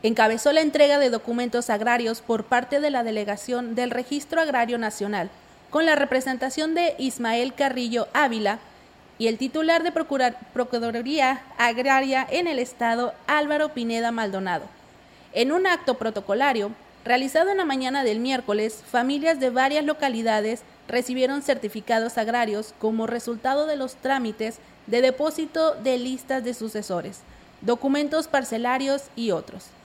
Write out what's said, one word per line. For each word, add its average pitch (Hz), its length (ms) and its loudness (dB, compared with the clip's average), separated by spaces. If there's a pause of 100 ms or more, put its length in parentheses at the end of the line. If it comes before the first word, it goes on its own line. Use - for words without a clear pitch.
encabezó 226 500 4
la 311 80 6
entrega 294 380 6
de 262 140 4
documentos 240 580 -2
agrarios 226 500 0
por 220 240 -2
parte 254 380 0
de 294 80 0
la 254 140 0
delegación 220 720 -4
del 247 160 -2
Registro 285 500 -2
Agrario 240 360 0
Nacional, 208 520 -4 (400)
con 311 160 2
la 311 100 6
representación 262 800 0
de 330 240 0
Ismael 240 560 -2
Carrillo 247 600 -2
Ávila 226 460 2 (600)
y 226 80 0
el 226 100 0
titular 320 460 2
de 339 100 0
Procura-, 269 420 0 (180)
Procuraduría 247 920 -2 (140)
Agraria 262 720 2
en 339 180 0
el 277 120 -2
Estado, 240 540 -2 (140)
Álvaro 302 420 2
Pineda 233 420 -2
Maldonado. 190 540 -4 (680)
En 254 200 2
un 370 140 2
acto 339 260 2
protocolario, 220 760 0 (340)
realizado 269 460 2
en 392 60 2
la 370 80 0
mañana 269 380 0
del 220 160 0
miércoles, 220 680 -2
familias 277 540 0
de 254 120 2
varias 277 340 2
localidades 226 800 0 (260)
recibieron 254 540 0
certificados 226 760 -2
agrarios 220 640 -2
como 220 280 0
resultado 240 600 -2
de 302 100 -2
los 262 180 -6
trámites 226 600 -2 (280)
de 226 140 2
depósito 302 760 2
de 247 220 0
listas 254 460 -4
de 240 100 -4
sucesores, 202 680 -6 (420)
documentos 285 680 0
parcelarios 262 760 0 (120)
y 233 160 -2
otros. - 360 -6 (160)